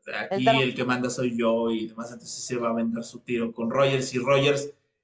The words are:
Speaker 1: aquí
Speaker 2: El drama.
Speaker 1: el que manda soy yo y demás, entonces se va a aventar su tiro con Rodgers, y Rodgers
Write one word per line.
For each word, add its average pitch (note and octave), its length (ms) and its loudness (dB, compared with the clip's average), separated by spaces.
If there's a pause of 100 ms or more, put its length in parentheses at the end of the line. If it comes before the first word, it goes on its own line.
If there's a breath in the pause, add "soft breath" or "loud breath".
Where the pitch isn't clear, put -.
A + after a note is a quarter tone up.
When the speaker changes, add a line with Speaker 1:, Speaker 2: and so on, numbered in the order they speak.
Speaker 1:
aquí A2 300 -4
Speaker 2:
El C3 80 0
drama. C3+ 180 6
Speaker 1:
el B2 120 0
que B2+ 100 -2
manda B2 260 0
soy B2 260 -2
yo A2+ 340 2
y A2+ 180 -2
demás, A#2 240 -12
entonces - 320 -12
se B2+ 120 -4
va A#2 120 -2
a A#2 40 0
aventar A#2 320 -2
su - 160 -14
tiro A#2 320 -2
con A#2 180 -4
Rodgers, C3+ 440 2
y B2+ 40 0
Rodgers C#3 520 2 (340)